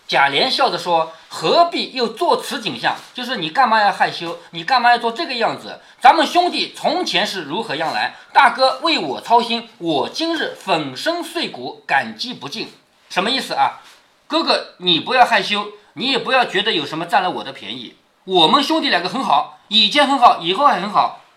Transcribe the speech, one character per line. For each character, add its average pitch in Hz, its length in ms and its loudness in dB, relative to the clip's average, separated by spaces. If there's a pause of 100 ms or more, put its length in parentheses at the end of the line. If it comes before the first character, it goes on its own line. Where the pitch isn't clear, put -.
贾 139 220 2
琏 185 220 0
笑 262 180 2
着 175 80 -4
说 165 360 0 (160)
：“何 262 420 2
必 247 220 -6
又 240 160 -2
作 302 260 2
此 - 240 -8
景 165 180 -8
象？ 131 180 -2 (200)
就 254 80 -10
是 247 140 -6
你 160 120 -6
干 262 180 4
嘛 220 140 2
要 202 100 4
害 196 200 -2
羞？ 170 260 -8 (140)
你 170 120 -12
干 247 160 0
嘛 240 120 4
要 240 80 6
做 233 120 -2
这 330 140 -6
个 262 100 -8
样 185 240 -2
子？ 104 200 -16 (200)
咱 - 160 8
们 294 120 2
兄 349 240 2
弟 196 240 -6
从 - 280 -2
前 180 220 0
是 202 180 -6
如 147 200 -6
何 143 120 -6
样 151 180 -4
来？ 113 200 -4 (200)
大 277 180 6
哥 262 320 2
为 302 160 0
我 147 220 -6
操 233 200 4
心， 226 260 -6 (120)
我 165 300 -2
今 330 260 -4
日 269 240 -6
粉 151 360 -2
身 339 280 -4
碎 302 260 -6
骨， - 380 -12
感 123 280 -2
激 240 180 -10
不 - 140 -14
尽。” 196 220 -10 (400)
什 180 140 -2
么 226 80 -2
意 262 80 -2
思 170 140 -8
啊？ - 260 -2 (480)
哥 311 160 -2
哥， 240 340 -2
你 175 240 0
不 190 120 -4
要 254 120 6
害 214 180 2
羞， 208 240 -4 (260)
你 226 160 -4
也 277 80 0
不 214 140 -2
要 254 140 4
觉 185 160 -2
得 220 100 0
有 160 140 -2
什 156 120 -8
么 165 80 -6
占 202 160 2
了 185 80 -2
我 147 140 -8
的 135 80 -12
便 - 260 -14
宜。 117 200 -16 (260)
我 180 240 4
们 277 160 4
兄 320 180 0
弟 277 80 -2
两 175 140 2
个 180 60 -4
很 262 120 -4
好， 151 460 0
以 208 220 2
前 285 180 4
很 269 100 2
好， 208 240 6
以 170 120 -2
后 285 120 2
还 220 140 4
很 196 100 -6
好。 156 320 0 (160)